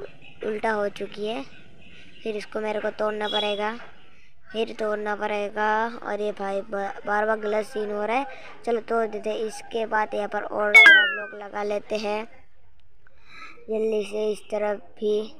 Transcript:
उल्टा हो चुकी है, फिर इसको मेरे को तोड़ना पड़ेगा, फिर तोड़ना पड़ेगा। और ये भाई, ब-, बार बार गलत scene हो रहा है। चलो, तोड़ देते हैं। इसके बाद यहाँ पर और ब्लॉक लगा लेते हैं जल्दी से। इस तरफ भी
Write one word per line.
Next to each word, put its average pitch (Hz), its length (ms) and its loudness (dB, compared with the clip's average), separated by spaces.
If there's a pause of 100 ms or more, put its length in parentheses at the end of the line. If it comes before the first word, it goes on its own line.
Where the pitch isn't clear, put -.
(460)
उल्टा 220 260 0
हो 208 160 2
चुकी 202 380 -6
है, 240 160 -4 (800)
फिर 220 140 -4
इसको 208 240 -6
मेरे 214 200 -2
को 208 100 0
तोड़ना 214 380 0
पड़ेगा, 208 440 0 (800)
फिर 226 260 -2
तोड़ना 208 380 0
पड़ेगा। 214 720 2 (180)
और 208 160 -2
ये 208 120 2
भाई, 196 280 -2
ब-, 196 320 -4 (140)
बार 208 200 2
बार 220 120 4
गलत 214 280 0
scene 208 240 -4
हो 208 140 -2
रहा 214 120 2
है। 269 100 0 (400)
चलो, 233 140 2
तोड़ 226 260 2
देते 208 240 -4
हैं। 214 80 0
इसके 220 480 -4
बाद 214 280 2
यहाँ 208 140 0
पर 208 140 -2
और 208 300 0
ब्लॉक - 680 10
लगा 208 200 -6
लेते 208 340 -2
हैं 214 280 -2 (1500)
जल्दी 220 340 2
से। 214 280 -2
इस 202 80 -8 (100)
तरफ 208 280 0 (220)
भी 214 400 0